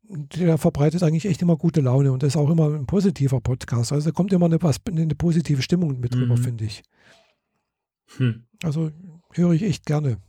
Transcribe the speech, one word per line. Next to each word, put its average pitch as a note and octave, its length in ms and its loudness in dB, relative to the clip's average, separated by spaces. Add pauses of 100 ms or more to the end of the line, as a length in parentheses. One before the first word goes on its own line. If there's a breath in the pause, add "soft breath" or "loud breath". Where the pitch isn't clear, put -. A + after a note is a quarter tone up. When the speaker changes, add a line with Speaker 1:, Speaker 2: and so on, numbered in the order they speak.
Speaker 1:
der D#3+ 540 -2
verbreitet D#3+ 460 0
eigentlich D#3 240 0
echt F3+ 160 -2
immer E3+ 140 4
gute D#3+ 240 0
Laune C3+ 320 2
und C3 100 -2
ist C#3+ 140 0
auch D3 120 2
immer D#3+ 180 4
ein D3 200 -4
positiver C#3 540 0
Podcast. B2 520 -2
Also D3 160 0
da - 20 -2
kommt F#3+ 220 0
immer F3 140 4
eine, E3 160 2
was, D3 140 2 (100)
eine D#3+ 260 -2
positive D3+ 480 0
Stimmung D#3 380 0
mit B2 160 -4
rüber, A#2+ 200 2
Speaker 2:
Mhm. A#2+ 80 2
Speaker 1:
finde A#2 220 -4
ich. - 160 -10 (1400 soft breath)
Speaker 2:
Hm. A#2 280 -2 (180)
Speaker 1:
Also D#3 260 -2 (440)
höre F3 200 2
ich D#3+ 100 2
echt F3+ 220 -4
gerne. D3 320 -2 (120)